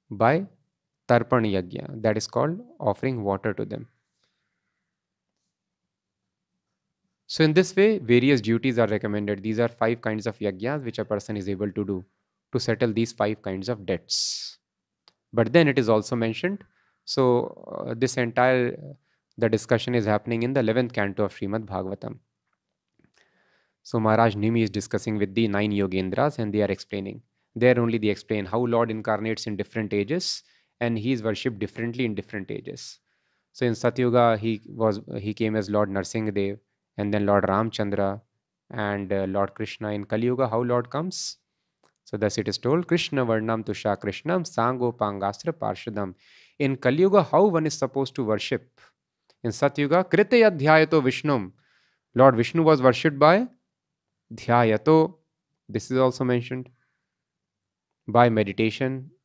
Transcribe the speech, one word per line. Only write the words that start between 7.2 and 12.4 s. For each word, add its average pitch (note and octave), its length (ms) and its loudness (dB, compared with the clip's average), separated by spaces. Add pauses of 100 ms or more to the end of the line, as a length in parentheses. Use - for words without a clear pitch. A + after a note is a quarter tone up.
So - 160 0
in D#3 100 4
this F#3 200 2
way, G#3+ 220 4
various B2+ 460 4
duties A#2 360 0
are A#2 80 4
recommended. G#2 560 -4
These A2 160 -4
are A#2 100 0
five A#2 340 -2
kinds G#2+ 240 -4
of A2 120 -6
yajnas G#2+ 460 -6
which A#2 140 -8
a A2 60 -4
person G#2+ 300 -4
is G2 140 -6
able G2+ 240 -4
to G#2 100 -4
do F#2+ 220 -4 (480)